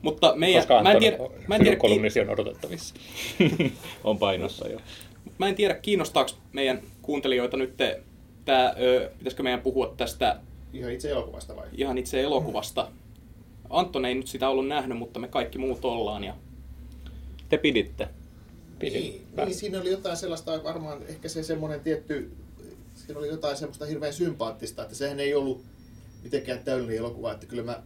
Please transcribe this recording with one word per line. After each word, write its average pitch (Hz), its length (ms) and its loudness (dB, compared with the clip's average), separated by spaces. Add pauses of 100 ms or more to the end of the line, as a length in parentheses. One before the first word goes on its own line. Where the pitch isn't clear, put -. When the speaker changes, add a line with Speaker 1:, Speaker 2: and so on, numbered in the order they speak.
Speaker 1:
Mutta 156 340 4
meidän, 170 240 8
Speaker 2:
Koska 135 140 8
Speaker 1:
mä 117 60 12
en - 60 6
Speaker 2:
Anton 214 160 10
Speaker 1:
tiedä, - 200 6
Speaker 2:
on - 80 -6 (180)
Speaker 1:
mä 214 80 4
en 214 60 4
tiedä, 208 140 8
Speaker 2:
kolumnisi 107 440 4
on 107 100 2
odotettavissa. - 640 -4 (560)
Speaker 3:
<laughs> - 540 -2
On 107 140 2
painossa 95 500 0
jo. - 100 -8 (600)
Speaker 1:
mä 190 100 2
en 190 60 0
tiedä, 196 200 2
kiinnostaako - 560 2 (220)
meidän 135 280 0 (220)
kuuntelijoita 131 540 0
nyt 131 200 -2
te-, - 240 0 (440)
tää, 131 360 6
ö, 127 380 4
pitäisikö 127 240 -6
meidän 123 180 0
puhua 127 360 0
tästä 117 440 0 (320)
Speaker 4:
Ihan 123 200 -6
itse 147 180 -6
elokuvasta - 460 -6
vai? - 100 -12 (100)
Speaker 1:
ihan 131 220 0
itse 131 240 0
elokuvasta. 127 680 0 (840)
Anton 165 340 2
ei 123 100 0
nyt 131 120 -4
sitä 131 220 0
ollut 135 200 2
nähnyt, 131 300 -2
mutta 117 220 -8
me 120 80 -8
kaikki 131 300 -2
muut 131 260 -2
ollaan. 107 400 -2
Ja 92 100 -8 (1120)
Speaker 3:
Te 151 100 4
piditte? 123 500 0 (680)
Speaker 2:
Pidin. - 240 -4
Speaker 4:
Niin, - 200 -8 (140)
niin, 185 180 -2
siinä 190 260 -6
oli 180 100 -2
jotain 190 260 -2
sellaista, 160 480 -6
varmaan 156 340 -8 (100)
ehkä 160 200 -12
se 160 140 -6
semmonen 156 380 -4
tietty, 151 500 -2 (640)
siinä 151 240 -14
oli 147 100 -4
jotain 151 280 -2
semmoista 151 300 -8
hirveän 147 260 -4
sympaattista, 143 680 -4
että - 120 -12
sehän 139 260 -4
ei 143 140 2
ollut 135 280 0 (600)
mitenkään 131 420 -4
täydellinen 120 340 -2
elokuva, 113 340 -4
että - 140 -12
kyllä 120 160 -6
mä 117 240 -8